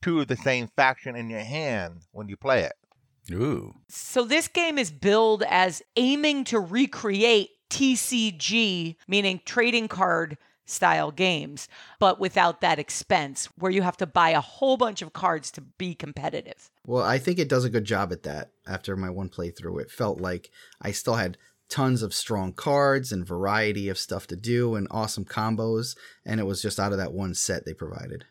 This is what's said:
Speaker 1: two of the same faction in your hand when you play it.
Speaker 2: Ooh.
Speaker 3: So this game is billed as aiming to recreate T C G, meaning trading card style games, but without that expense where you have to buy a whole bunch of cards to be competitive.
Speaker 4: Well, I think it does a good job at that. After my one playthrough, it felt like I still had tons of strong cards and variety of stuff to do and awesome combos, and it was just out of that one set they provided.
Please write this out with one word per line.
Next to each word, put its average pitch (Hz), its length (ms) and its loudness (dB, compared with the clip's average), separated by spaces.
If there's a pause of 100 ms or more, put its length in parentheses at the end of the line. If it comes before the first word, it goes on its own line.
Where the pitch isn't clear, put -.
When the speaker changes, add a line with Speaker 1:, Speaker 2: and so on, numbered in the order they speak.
Speaker 1:
two 165 200 2
of 135 60 -2
the 127 100 0
same 123 380 0
faction 131 400 2
in 120 140 -8
your 113 140 -6
hand 110 580 -4 (100)
when 104 180 -12
you 98 80 -10
play 131 240 2
it. 78 120 -2 (600)
Speaker 2:
Ooh. 101 400 -2 (160)
Speaker 3:
So - 340 -2
this 294 240 2
game 330 300 0
is 214 140 -2
billed 208 580 4
as 185 320 2 (140)
aiming 285 500 2
to 233 140 0
recreate 208 920 2 (200)
T 262 260 2
C 220 360 0
G, 175 680 0 (100)
meaning 190 360 0
trading 233 440 0
card 170 500 0 (320)
style 156 420 2
games, 147 560 -2 (320)
but 190 200 4
without 180 420 2
that 165 180 2
expense 147 680 -2 (120)
where 185 140 -2
you 190 100 2
have 180 160 0
to 190 80 -2
buy 165 240 4
a 156 120 4
whole 262 360 0
bunch 220 240 0
of 165 120 -12
cards 165 380 -2
to - 100 -16
be 175 340 -8
competitive. - 720 -10 (160)
Speaker 4:
Well, 120 180 0
I 113 140 2
think 175 220 0
it 143 100 0
does 131 160 4
a 123 40 2
good 107 160 0
job 101 260 0
at 87 120 -8
that. 73 280 -8 (160)
After 95 280 -6
my 95 140 -4
one 92 200 -6
playthrough, 87 520 -8
it - 100 -10
felt 104 300 -2
like 90 300 -6 (300)
I 101 100 -6
still 113 240 -2
had 92 220 -2 (320)
tons 131 320 0
of 104 120 -4
strong 95 400 -4
cards 139 580 2
and 92 160 -4
variety 101 600 0
of 92 80 -4
stuff - 300 -6
to - 80 -8
do 117 400 0
and 101 140 -2
awesome 107 360 -4
combos, 113 680 -2 (300)
and 110 140 -2
it 104 60 0
was 95 160 -2
just 104 180 -4
out 101 140 2
of 98 40 0
that 90 160 -2
one 92 200 -4
set - 320 -2
they 80 80 -8
provided. - 580 -12